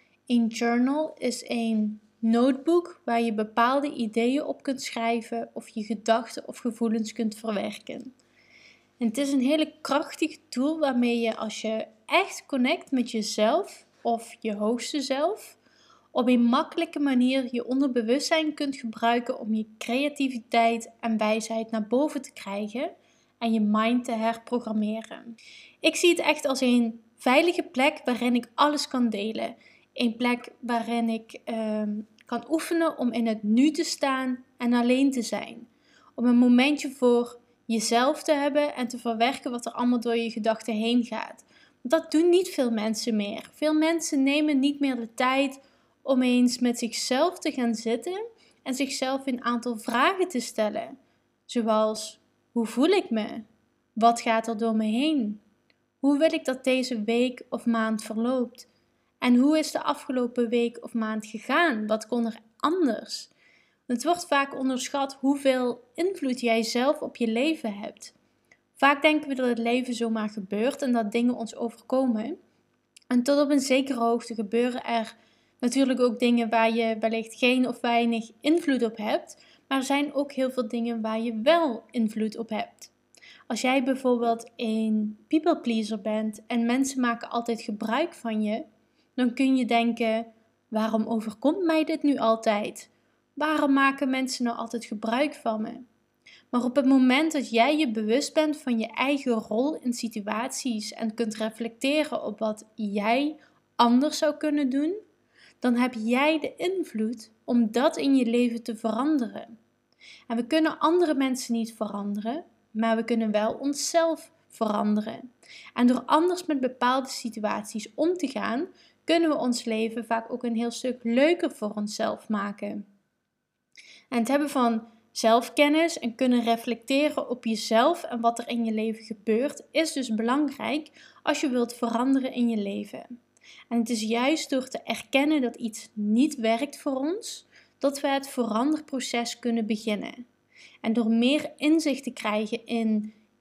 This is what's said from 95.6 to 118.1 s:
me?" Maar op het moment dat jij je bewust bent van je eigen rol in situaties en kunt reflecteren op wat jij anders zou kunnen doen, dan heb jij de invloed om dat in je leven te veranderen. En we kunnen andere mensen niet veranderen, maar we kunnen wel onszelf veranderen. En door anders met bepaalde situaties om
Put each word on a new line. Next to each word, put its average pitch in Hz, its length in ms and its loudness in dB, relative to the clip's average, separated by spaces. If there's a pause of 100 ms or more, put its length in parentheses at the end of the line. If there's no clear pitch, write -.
me?" 240 180 -8 (680)
Maar 240 140 0
op 247 120 0
het 277 100 4
moment 269 460 6
dat 269 180 -4
jij 240 280 4
je 302 140 0
bewust 220 420 0
bent 311 240 2
van 240 220 -2
je 220 80 -2
eigen 269 460 -2
rol 226 420 -2
in 247 180 -4
situaties 220 1000 -6
en 220 200 -6
kunt 220 220 -4
reflecteren 233 880 -2
op 214 160 -8
wat 214 260 -4 (100)
jij 220 600 0 (400)
anders 247 420 4
zou 302 180 2
kunnen 294 340 0
doen, 294 240 0 (640)
dan 247 160 2
heb 247 180 0
jij 247 460 2
de - 160 -6
invloed 285 760 -4 (120)
om 233 280 2
dat 285 260 2
in 277 180 4
je 254 100 6
leven 233 380 2
te 226 120 -6
veranderen. 233 800 -2 (680)
En 233 80 -4
we 240 120 -2
kunnen 311 320 2
andere 320 340 2
mensen 262 400 -2
niet 226 200 -2
veranderen, 208 680 -6 (280)
maar 226 240 2
we 226 80 -2
kunnen 226 280 0
wel 214 220 2
onszelf 311 760 0 (160)
veranderen. 214 840 -2 (420)
En 247 140 4
door 247 180 4
anders 349 400 2
met 294 140 0
bepaalde 254 500 0
situaties 208 880 -6
om 339 180 2